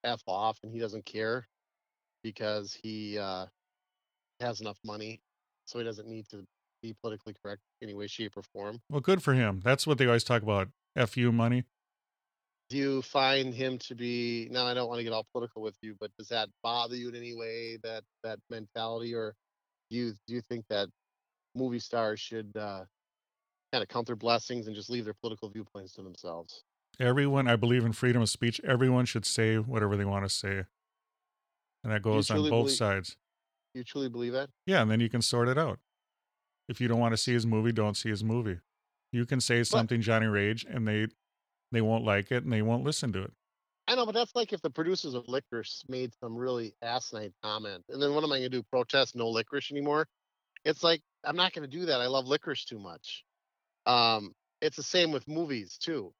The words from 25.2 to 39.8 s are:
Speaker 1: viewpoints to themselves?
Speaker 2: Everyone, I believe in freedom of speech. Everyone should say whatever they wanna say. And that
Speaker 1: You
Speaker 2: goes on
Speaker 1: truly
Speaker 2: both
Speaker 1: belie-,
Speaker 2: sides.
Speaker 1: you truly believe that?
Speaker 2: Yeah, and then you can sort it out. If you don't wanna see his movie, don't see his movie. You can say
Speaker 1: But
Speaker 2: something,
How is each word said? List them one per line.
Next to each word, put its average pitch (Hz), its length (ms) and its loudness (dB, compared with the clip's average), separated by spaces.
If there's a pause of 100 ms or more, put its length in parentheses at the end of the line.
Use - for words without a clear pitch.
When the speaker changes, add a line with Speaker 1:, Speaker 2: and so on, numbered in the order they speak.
Speaker 1:
viewpoints 98 460 -14
to 98 80 -16
themselves? 85 600 -14 (380)
Speaker 2:
Everyone, 139 480 4
I 117 80 6
believe 117 280 4
in 117 80 2
freedom 123 300 4
of 107 60 4
speech. - 340 0
Everyone 127 440 4
should 110 200 -2
say 110 300 4
whatever 107 400 2
they 101 80 2
wanna 98 240 0
say. 98 360 -2 (1160)
And 107 100 -4
that 107 40 2
Speaker 1:
You 104 60 2
Speaker 2:
goes 107 280 4
on - 60 2
Speaker 1:
truly 151 140 2
Speaker 2:
both 120 160 4
Speaker 1:
belie-, 135 100 2
Speaker 2:
sides. 98 400 0 (560)
Speaker 1:
you 127 120 -10
truly 139 260 -4
believe 120 240 -4
that? 139 160 -2 (160)
Speaker 2:
Yeah, 185 160 6
and 107 80 4
then 113 100 4
you 117 80 4
can 117 140 0
sort 120 260 2
it 127 80 2
out. 151 220 0 (880)
If 123 140 -2
you 120 60 4
don't 117 120 4
wanna 117 160 4
see 123 160 2
his 117 140 4
movie, 113 260 4
don't 107 240 2
see - 140 -2
his 104 120 0
movie. 110 360 0 (520)
You 120 140 2
can 127 160 0
say 120 200 4
Speaker 1:
But 117 80 2
Speaker 2:
something, 117 340 2